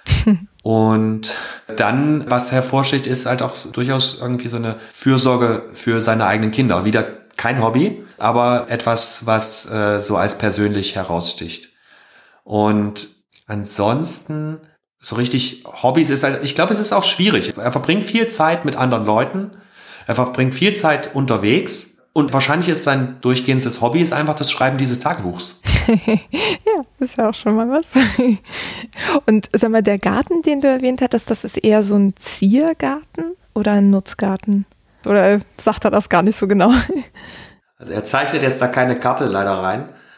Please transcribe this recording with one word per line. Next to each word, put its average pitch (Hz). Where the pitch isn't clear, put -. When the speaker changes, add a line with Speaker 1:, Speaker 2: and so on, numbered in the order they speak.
Speaker 1:
<laughs> 202
Und 110
dann, 131
was 123
hervorsticht, 131
ist 123
halt 123
auch 120
durchaus 127
irgendwie 123
so 120
eine 113
Fürsorge 127
für 117
seine 110
eigenen 107
Kinder. 98
Wieder 113
kein 123
Hobby, 147
aber 120
etwas, 117
was, -
äh, 104
so 101
als 98
persönlich 104
heraussticht. 85
Und 104
ansonsten, 151
so -
richtig 123
Hobbys 135
ist 135
halt, 139
ich 135
glaube, 185
es 202
ist 208
auch 202
schwierig. 175
Er 117
verbringt 165
viel 226
Zeit 165
mit 143
anderen 123
Leuten, 127
er -
verbringt 127
viel 196
Zeit 156
unterwegs 123
und 143
wahrscheinlich 143
ist 156
sein 135
durchgehendes 127
Hobby 120
ist 165
einfach 151
das 147
Schreiben 135
dieses 127
Tagebuchs. 95
Speaker 2:
<laughs> 226
Ja, 403
ist 254
ja 226
auch 220
schon 220
mal 226
was. 302
<laughs> -
Und 214
sag 226
mal, 220
der 202
Garten, 226
den 294
du 277
erwähnt 254
hattest, 240
das 220
ist -
eher 214
so 202
ein 196
Ziergarten 302
oder 208
ein 202
Nutzgarten? 196
Oder 202
sagt -
er 214
das -
gar 175
nicht 208
so 202
genau? 202
<laughs> 240
Speaker 1:
Also 82
er 107
zeichnet 139
jetzt 131
da 127
keine 123
Karte 135
leider 98
rein. 95